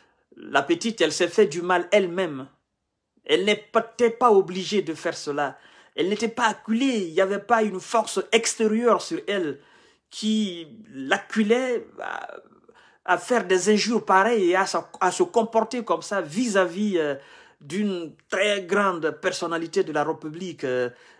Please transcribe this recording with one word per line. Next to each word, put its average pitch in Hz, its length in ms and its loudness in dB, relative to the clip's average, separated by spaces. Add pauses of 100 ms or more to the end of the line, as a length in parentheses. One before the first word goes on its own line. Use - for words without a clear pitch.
(380)
la - 260 0
petite, 170 380 -2
elle 156 100 4
s'est 175 160 0
fait 196 200 4
du 160 140 -6
mal 175 300 0
elle-même. 170 560 0 (800)
Elle 160 180 2
n'est 208 300 -2
peut-être 226 440 0
pas 240 140 6
obligée 185 500 2
de 160 120 -4
faire 156 240 -6
cela. 143 400 -4 (380)
Elle 165 120 0
n'était 214 220 -2
pas 233 180 0
acculée. 226 600 0
Il 160 60 -12
n'y 156 60 0
avait 196 200 2
pas 220 240 2
une 190 180 -4
force 220 400 -2 (100)
extérieure 220 680 2
sur 165 260 -6
elle 180 320 -4 (500)
qui 202 580 -2 (260)
l'acculait 214 920 0 (160)
à, - 360 -12 (680)
à 180 140 2
faire 214 280 0
des 180 240 2
injures 214 360 2
pareilles 196 460 4
et 185 40 4
à 190 100 2
se, 185 120 -2 (240)
à 185 100 2
se 180 120 0
comporter 220 600 0
comme 165 180 -2
ça 202 200 -4
vis-à-vis, 190 760 0
euh, 147 180 0 (440)
d'une 170 560 -6 (140)
très 202 340 0
grande 180 460 0 (100)
personnalité 170 640 -2
de 156 80 -10
la 147 140 0
République, 156 580 -8
euh, 127 260 0 (300)